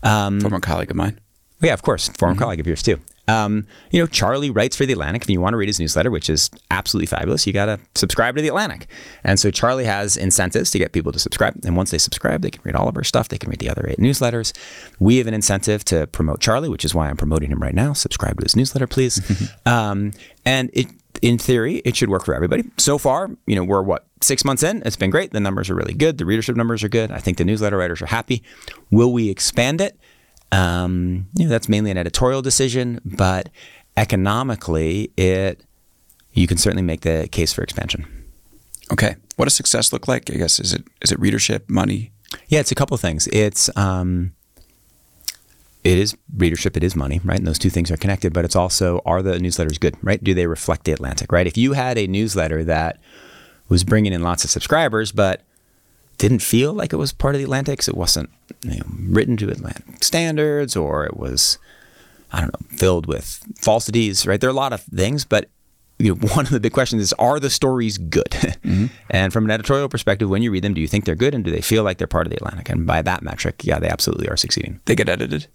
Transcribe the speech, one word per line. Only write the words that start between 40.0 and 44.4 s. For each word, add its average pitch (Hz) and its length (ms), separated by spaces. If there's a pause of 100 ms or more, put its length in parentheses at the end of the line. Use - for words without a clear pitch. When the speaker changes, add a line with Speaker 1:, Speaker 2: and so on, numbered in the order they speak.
Speaker 2:
like? 123 240
I - 60
guess, - 220
is - 140
it, - 100 (180)
is - 100
it - 80
readership, 104 500
money? 104 420 (360)
Speaker 1:
Yeah, 151 140
it's - 100
a - 40
couple 143 200
of - 60
things. 80 260
It's, 104 500
um, 90 540 (1500)